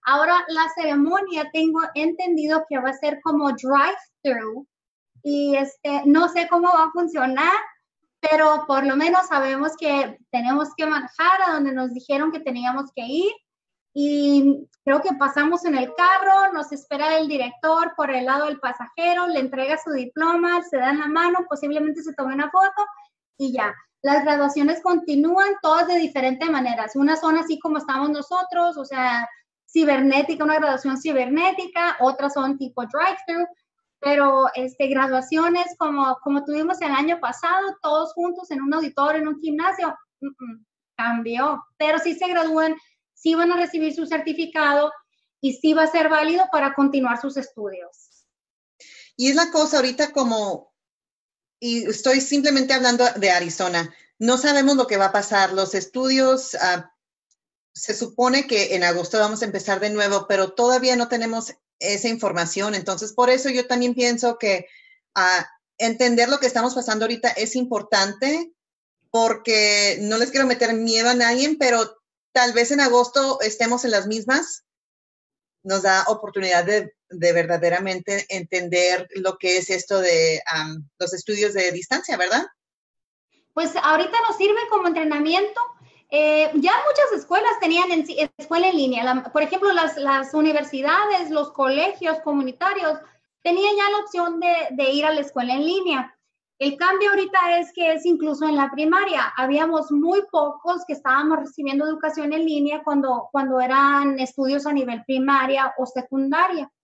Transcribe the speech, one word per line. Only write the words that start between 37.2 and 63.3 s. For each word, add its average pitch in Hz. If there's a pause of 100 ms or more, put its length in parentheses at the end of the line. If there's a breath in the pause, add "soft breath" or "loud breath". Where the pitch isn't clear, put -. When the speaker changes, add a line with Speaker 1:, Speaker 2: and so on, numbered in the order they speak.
Speaker 1:
pasado, 370
todos 311
juntos 349
en 269
un 277
auditorio, 302
en 302
un 294
gimnasio, 330 (260)
mm, 277
mm, 240 (300)
cambió. 233 (140)
Pero 311
sí 330
se 359
gradúan, 320 (360 loud breath)
sí 320
van 339
a 359
recibir 330
su 320
certificado 302 (500)
y 262
sí 311
va 320
a 311
ser 320
válido 320
para 277
continuar 277
sus 269
estudios. 196 (920 loud breath)
Speaker 2:
Y 247
es 277
la 330
cosa 311
ahorita 262
como, 226 (880)
y 233
estoy 262
simplemente 269
hablando 247 (120)
de 196
Arizona, 175 (260 loud breath)
no 240
sabemos 285
lo 254
que 208
va 196
a 190
pasar, 196
los 190
estudios, 262
ah, - (840)
se -
supone 247
que 202
en 180
agosto 175
vamos 214
a -
empezar 196
de 208
nuevo, 202
pero 190
todavía 254
no 240
tenemos 226 (240)
esa 202
información. 196
Entonces, 196
por 247